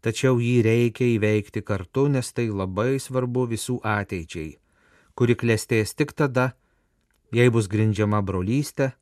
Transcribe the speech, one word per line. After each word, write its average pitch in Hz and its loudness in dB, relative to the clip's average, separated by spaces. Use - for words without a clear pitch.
tačiau 120 2
jį 120 4
reikia 120 2
įveikti 107 0
kartu, 107 -2
nes 131 -2
tai 117 -2
labai 101 -2
svarbu 127 -4
visų 117 -4
ateičiai, 87 -4
kuri 120 2
klestės 113 0
tik - -4
tada, 127 0
jei 120 6
bus 110 0
grindžiama 104 0
brolystė 117 -2